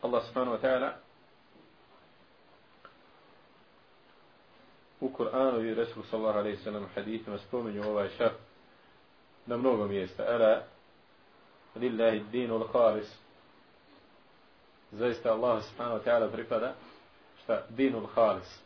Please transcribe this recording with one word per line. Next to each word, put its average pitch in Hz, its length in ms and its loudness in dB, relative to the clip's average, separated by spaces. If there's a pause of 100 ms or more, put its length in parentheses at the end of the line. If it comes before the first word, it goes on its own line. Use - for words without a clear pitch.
(140)
Allah 113 160 2
subhanahu 127 280 -2
wa 113 40 -6
ta'ala 131 320 0 (4000)
u 131 80 -2
Kur'anu 127 560 0
i 113 80 -2
Resul 113 300 -4
sallallahu 110 360 -2
alaihi 104 180 -2
sallam 104 280 -8 (100)
hadithima 107 420 -8
spominju 107 520 -6
ovaj 104 200 0
šart - 280 0 (1080)
na 120 120 -4
mnogo 120 300 2
mjesta. 98 360 -4
Ala 113 400 4 (1120)
lillahi 113 560 2
dinul 113 400 -2
khalis. 110 380 4 (1800)
Zaista 113 400 0
Allah 113 320 2
subhanahu 117 340 -6
wa 107 80 -6
ta'ala 113 260 4
pripada 113 420 -4 (680)
šta? 110 260 -2
Dinul 117 440 0
khalis. 98 520 2